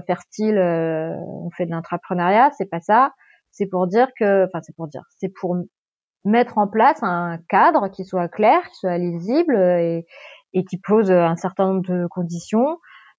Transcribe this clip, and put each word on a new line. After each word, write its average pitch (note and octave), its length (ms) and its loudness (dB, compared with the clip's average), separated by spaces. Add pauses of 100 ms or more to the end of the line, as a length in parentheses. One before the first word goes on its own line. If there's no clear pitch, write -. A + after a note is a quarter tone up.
faire F3+ 140 -4
style, G#3+ 360 -2
euh, E3 600 -2
on - 340 -10
fait F3+ 140 -6
de E3 60 -6
l'intrapreneuriat, F3+ 880 0
c'est G3 120 -6
pas E3+ 120 -8
ça. B3+ 300 2 (400)
C'est G3+ 160 -6
pour F#3 200 -2
dire A#3 200 2 (100)
que, G3 280 2
enfin, F3+ 160 -4
c'est - 140 -18
pour E3 120 -10
dire, - 160 -16 (140)
c'est F#3+ 220 -6
pour F3+ 180 -4
m-, F3 80 -6 (580)
mettre A#3+ 340 0
en G3+ 100 2
place A3+ 360 2
un F3 340 -4 (120)
cadre A3+ 400 2
qui F#3+ 160 -12
soit F3 240 -4
clair, A3+ 400 2
qui - 100 -20
soit F3 180 -2
lisible, G3 580 0
euh, F3+ 240 4
et, E3 260 -2 (480)
et F#3 120 0
qui F3+ 120 -10
pose, G#3 340 2
euh, F3 140 4
un E3 100 0
certain F#3 300 -2
nombre F#3+ 220 -2
de F3 200 -2
conditions F#3 720 -2 (400)